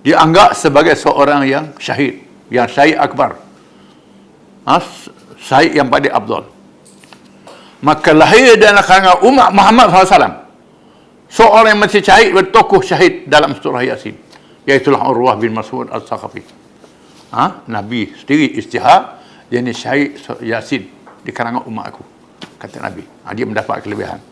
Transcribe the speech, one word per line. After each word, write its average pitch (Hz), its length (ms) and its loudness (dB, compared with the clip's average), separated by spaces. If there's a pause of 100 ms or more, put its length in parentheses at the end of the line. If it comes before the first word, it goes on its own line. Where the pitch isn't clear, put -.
Dia 165 220 2
anggap 165 340 4
sebagai 147 400 2
seorang 143 480 0
yang 135 200 -4 (120)
syahid, - 480 -6 (240)
yang 117 220 -2
syahid 151 260 0
akbar. 143 400 -4 (1300)
Ha, 147 160 0
s-, - 320 -18 (280)
syahid 151 360 0
yang 131 160 0
paling 143 200 -2
afdal. 107 360 -8 (1400)
Maka 151 320 2
lahir 214 400 6
dalam 202 240 4
kalangan 185 480 4
umat 254 240 4
Muhammad 202 400 4
sallallahu 185 160 4
alaihi 196 80 4
wasallam 123 200 0 (920)
seorang 220 440 4
yang 208 80 0
masih 202 200 0
syahid, 202 320 4
bertokoh 196 480 2
syahid 170 440 0
dalam 147 320 0
surah 131 240 -6
Yasin, 120 320 -8 (520)
iaitulah 139 440 0
Urwah 120 280 0
bin 110 160 -6
Mas'ud 120 360 -12
Al-Thaqafi. - 520 -12 (920)
Ha? 151 320 -6
Nabi 110 480 -8
sendiri 143 440 -2
istihar, - 600 -2 (320)
dia 120 120 -4
ni 123 120 -8
syahid 143 440 -6
su-, - 240 -16
Yasin 113 440 -8 (360)
di - 120 -14
kalangan 117 320 -8
umat 107 280 -14
aku, - 80 -20 (560)
kata - 240 -20
Nabi. 98 200 -14 (240)
Ha, - 80 -14
dia 110 120 -8
mendapat 107 360 -8
kelebihan. 101 500 -12